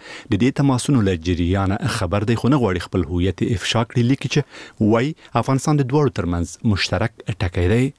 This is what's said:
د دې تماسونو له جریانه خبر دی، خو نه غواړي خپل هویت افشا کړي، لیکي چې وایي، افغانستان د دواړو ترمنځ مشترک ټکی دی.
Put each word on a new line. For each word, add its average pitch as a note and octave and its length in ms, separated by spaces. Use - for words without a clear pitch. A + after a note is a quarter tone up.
د G2+ 120
دې C3+ 180
تماسونو C3+ 480
له F2+ 180
جریانه F#2+ 720
خبر G2+ 320
دی، A#2 120
خو A#2 120
نه D3+ 100
غواړي F#2 240
خپل F#2 240
هویت F2+ 320
افشا - 260
کړي، A#2+ 280
لیکي - 240
چې D3 60
وایي، B2+ 200
افغانستان C3+ 380
د C3 100
دواړو D3 280
ترمنځ F2 540
مشترک G2 400
ټکی F2+ 300
دی. A#2+ 120